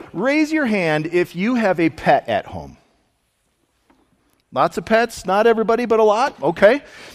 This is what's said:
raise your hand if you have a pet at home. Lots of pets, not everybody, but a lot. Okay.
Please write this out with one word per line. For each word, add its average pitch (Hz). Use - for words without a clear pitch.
raise 294
your 311
hand 165
if 165
you 226
have 190
a 165
pet -
at 101
home. 71
Lots 147
of 180
pets, 233
not 202
everybody, 226
but 220
a 220
lot. 220
Okay. 196